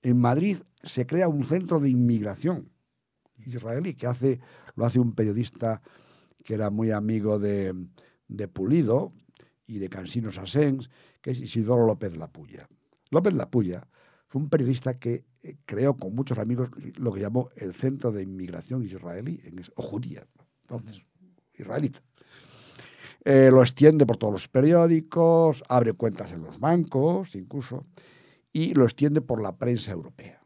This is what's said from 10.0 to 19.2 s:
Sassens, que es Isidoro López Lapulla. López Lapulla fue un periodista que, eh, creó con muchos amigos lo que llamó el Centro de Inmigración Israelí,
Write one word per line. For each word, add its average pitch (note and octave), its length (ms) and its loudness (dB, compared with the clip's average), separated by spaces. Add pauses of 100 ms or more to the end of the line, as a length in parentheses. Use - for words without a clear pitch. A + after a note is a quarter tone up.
Sassens, C3 580 -2 (320)
que C3+ 120 -8
es B2+ 80 -6
Isidoro A#2 460 2
López G2 300 -2
Lapulla. D#2+ 520 -18 (420)
López F3+ 240 2
Lapulla G2 540 -2 (400)
fue C3+ 140 -6
un D3 60 -6
periodista C3 500 -2
que, A#2+ 260 -6 (180)
eh, D3 220 -18
creó C3+ 320 -2
con F#2+ 180 -10
muchos B2 240 -4
amigos B2 320 -4 (260)
lo A#2+ 160 -4
que G2 80 -8
llamó A#2+ 360 -2
el F#2 180 -10
Centro C3 380 -4
de G2+ 100 -6
Inmigración F#2+ 600 -10
Israelí, F#2+ 640 -10